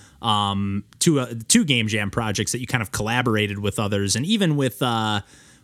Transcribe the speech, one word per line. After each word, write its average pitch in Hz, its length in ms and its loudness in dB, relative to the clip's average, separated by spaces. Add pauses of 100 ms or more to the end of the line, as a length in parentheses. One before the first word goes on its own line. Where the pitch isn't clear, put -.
(220)
Um, 101 640 0 (160)
two, 151 200 4
uh, 117 140 -6 (140)
two 233 160 4
game 120 240 2
jam 104 240 -2
projects 110 400 -2
that 120 80 -6
you 123 80 -8
kind 117 140 0
of - 100 -6
collaborated 107 680 0
with 101 220 -2
others, 101 340 0
and 120 100 0
even 190 300 2
with, 135 260 0
uh, 110 420 0 (420)